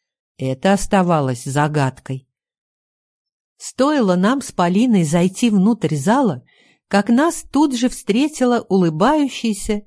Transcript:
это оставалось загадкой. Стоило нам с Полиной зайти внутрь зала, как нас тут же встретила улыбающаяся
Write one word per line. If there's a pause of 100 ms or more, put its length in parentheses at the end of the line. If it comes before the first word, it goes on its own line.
(380)
это
оставалось
загадкой. (1300)
Стоило
нам
с
Полиной
зайти
внутрь
зала, (440)
как
нас
тут
же
встретила
улыбающаяся